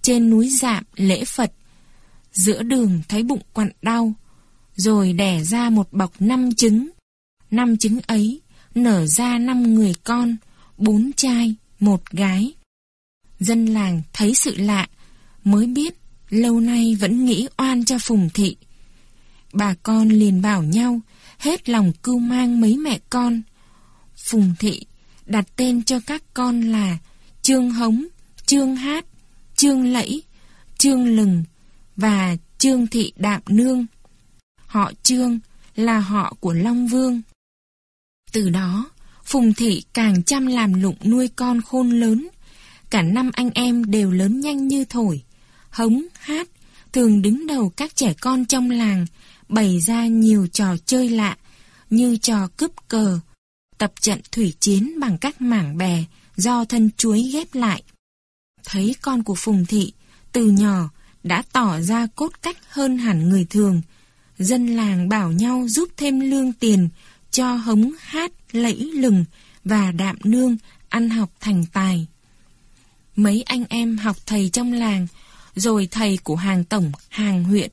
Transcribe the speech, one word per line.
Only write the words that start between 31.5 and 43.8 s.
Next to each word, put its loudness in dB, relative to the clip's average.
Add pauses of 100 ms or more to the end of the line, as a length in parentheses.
và 0 (220)
Trương 2
Thị -4
Đạm -2
Nương. 2 (800)
Họ -2 (100)
Trương 0 (380)
là 0
họ -2
của -2
Long 0
Vương. 0 (1120)
Từ -2
đó, -2 (340)
Phùng 2
Thị -2
càng 2
chăm -2
làm 0
lụng 0
nuôi 2
con -2
khôn -2
lớn. 0 (640)
Cả 2
năm 0
anh -2
em 0